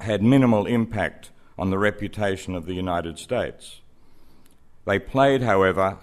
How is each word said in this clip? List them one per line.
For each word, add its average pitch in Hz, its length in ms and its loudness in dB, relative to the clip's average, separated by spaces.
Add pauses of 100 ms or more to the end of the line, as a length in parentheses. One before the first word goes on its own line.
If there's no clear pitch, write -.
had 101 200 -2
minimal 120 440 6
impact 110 640 -4 (280)
on 95 120 -2
the 95 80 0
reputation 101 800 -4
of 80 100 -8
the 92 80 -8
United 87 460 -4
States. - 600 -6 (1080)
They 101 140 0
played, 135 420 2
however, 95 600 2